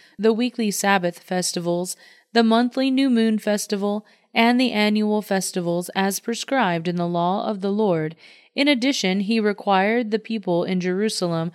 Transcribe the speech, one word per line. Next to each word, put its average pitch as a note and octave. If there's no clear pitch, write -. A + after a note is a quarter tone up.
the A3
weekly A3+
Sabbath F#3
festivals, F3
the A#3
monthly A#3+
new C4
moon A3+
festival, G#3
and A#3+
the B3+
annual G#3+
festivals F3+
as F#3+
prescribed G3
in F3
the F3
law F3
of G#3+
the G3
Lord. E3+
In C#4
addition, A#3
he A3
required G#3
the A3
people F#3+
in F#3
Jerusalem F3+